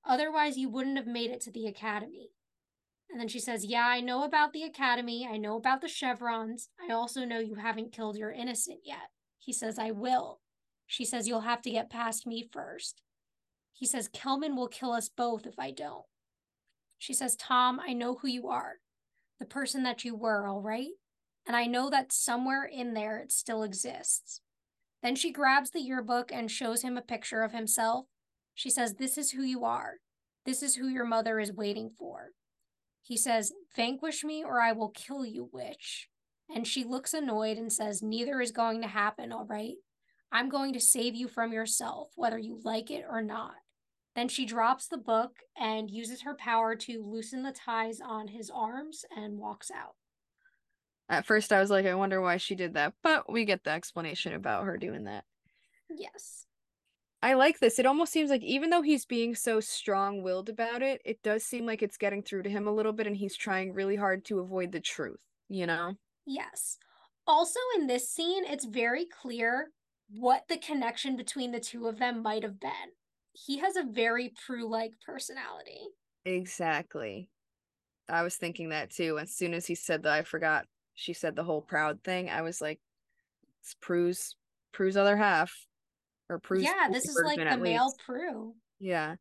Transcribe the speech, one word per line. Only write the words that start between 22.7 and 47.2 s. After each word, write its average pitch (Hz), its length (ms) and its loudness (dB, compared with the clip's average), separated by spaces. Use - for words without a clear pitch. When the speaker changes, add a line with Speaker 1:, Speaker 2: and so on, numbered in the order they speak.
Speaker 1:
there 214 240 -2
it - 140 -4
still 220 300 0
exists." - 800 -4
Then 247 140 2
she 285 160 0
grabs 277 380 6
the 339 120 -4
yearbook 247 500 0
and 233 180 -4
shows 240 320 0
him 247 160 -2
a 240 40 -6
picture 226 400 -4
of 220 100 0
himself. 226 560 0
She - 160 -6
says, 233 260 2
"This 262 220 -2
is 277 140 -2
who 262 100 -4
you 254 220 -2
are. - 360 -2
This 262 180 -2
is 269 140 2
who 254 120 -4
your 254 180 0
mother 226 340 2
is 208 120 -2
waiting 208 380 -4
for." - 420 -16
He 240 140 -6
says, 226 360 2
"Vanquish 269 500 -2
me 311 200 -4
or 240 160 2
I 233 120 6
will 220 180 0
kill 269 360 -8
you, 220 180 -6
witch." - 640 -12
And 233 200 -4
she 262 160 -2
looks 254 300 -4
annoyed 220 440 0
and 226 140 -4
says, 208 300 -2
"Neither 240 380 -2
is 240 120 0
going 226 300 2
to 220 60 -4
happen, 214 440 -2
all 226 140 -8
right? 220 300 -6
I'm 247 180 2
going 277 240 0
to 247 60 -2
save 240 340 6
you 240 140 -4
from 233 240 -2
yourself, 226 640 -2
whether 226 220 0
you 226 240 -8
like 226 280 -4
it 381 180 -6
or 226 140 -2
not." 214 340 -6
Then 240 140 0
she 262 180 -2
drops 233 420 2
the 320 100 -6
book 233 420 2
and 220 340 -2
uses 233 320 -8
her 277 120 -6
power 226 420 2
to 226 280 -8
loosen 226 400 -6